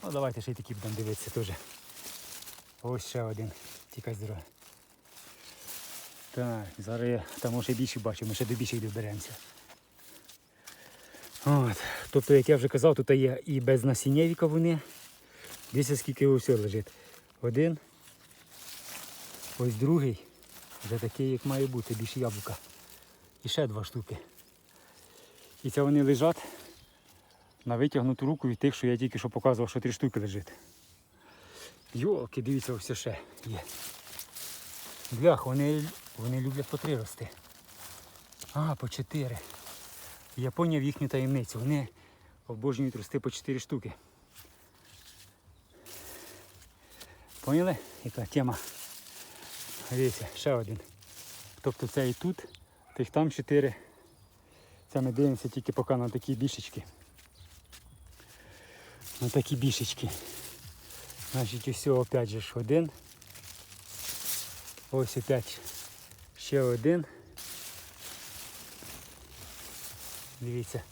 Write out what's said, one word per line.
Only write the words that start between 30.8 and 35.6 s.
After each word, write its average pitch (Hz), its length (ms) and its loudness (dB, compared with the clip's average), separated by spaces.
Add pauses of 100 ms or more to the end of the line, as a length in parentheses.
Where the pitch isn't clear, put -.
Йолки, 131 480 0
дивіться, 131 300 0
ось 117 200 -4
ще 107 260 -4 (280)
є. 104 160 -6 (1500)
Блях, 127 340 6
вони, 143 380 2 (340)